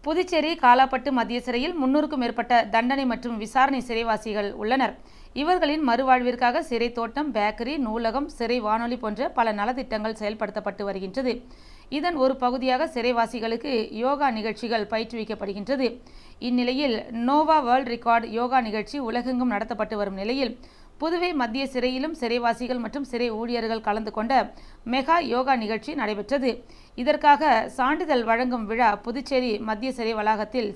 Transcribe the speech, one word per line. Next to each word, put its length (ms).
புதுச்சேரி 440
காலாப்பட்டு 560
மத்திய 260
சிறையில் 380
முன்னூறுக்கும் 400
மேற்பட்ட 320
தண்டனை 400
மற்றும் 300
விசாரணை 440
சிறைவாசிகள் 600
உள்ளனர். 300
இவர்களின் 460
மறுவாழ்விற்காக 720
சிறை 180
தோட்டம், 380
பேக்கரி, 380
நூலகம், 500
சிறை 300
வானொலி 380
போன்ற 340
பல 220
நலத்திட்டங்கள் 600
செயல்படுத்தப்பட்டு 680
வருகின்றது. 440
இதன் 260
ஒரு 100
பகுதியாக 480
சிறைவாசிகளுக்கு 800
யோகா 320
நிகழ்ச்சிகள் 560
பயிற்றுவிக்கப்படுகின்றது. 960
இந்நிலையில் 480
நோவா 400
வேர்ல்ட் 280
ரெக்கார்டு 340
யோகா 300
நிகழ்ச்சி 280
உலகெங்கும் 460
நடத்தப்பட்டு 460
வரும் 220
நிலையில் 320
புதுவை 280
மத்திய 320
சிறையிலும் 460
சிறைவாசிகள் 640
மற்றும் 280
சிறை 180
ஊழியர்கள் 480
கலந்து 300
கொண்ட 160
மெகா 240
யோகா 300
நிகழ்ச்சி 380
நடைபெற்றது. 500
இதற்காக 400
சான்றிதழ் 540
வழங்கும் 400
விழா 200
புதுச்சேரி 460
மத்திய 300
சிறை 200
வளாகத்தில் 580